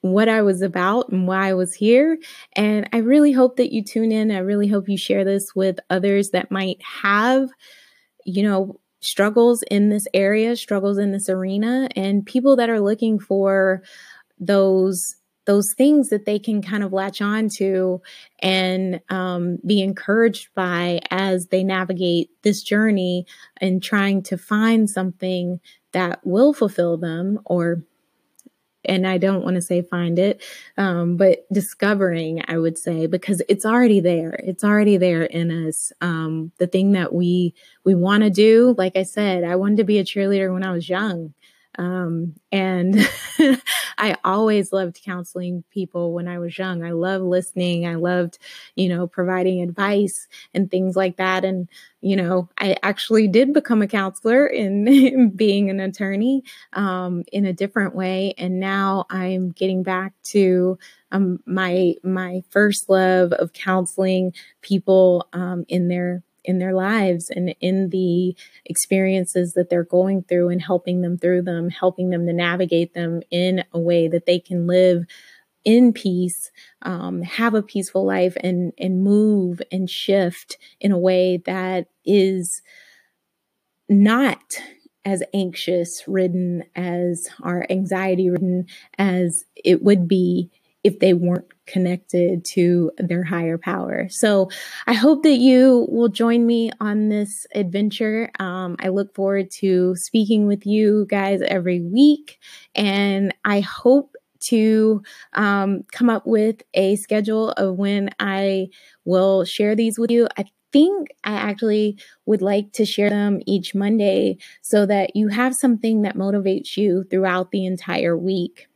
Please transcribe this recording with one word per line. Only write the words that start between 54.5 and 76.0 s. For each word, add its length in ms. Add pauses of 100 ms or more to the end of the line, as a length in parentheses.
<laughs> 0
in 420
being 400
an 100
attorney, 640 (280)
um, 600
in 120
a 80
different 420
way. 440
And 220
now 500
I'm 400
getting 320
back 300 (120)
to, 540 (340)
um, 340
my, 560
my 480
first 380
love 440
of 200
counseling 800 (280)
people, 720
um, 360
in 200
their, 340 (220)
in 140
their 160
lives 560
and 300
in 280
the 480 (300)
experiences 880
that 160
they're 140
going 380
through 280
and 120
helping 380
them 160
through 260
them, 280
helping 400
them 160
to 60
navigate 640
them 360
in 420
a 80
way 280
that 180
they 120
can 280
live 380 (600)
in 300
peace, 560 (320)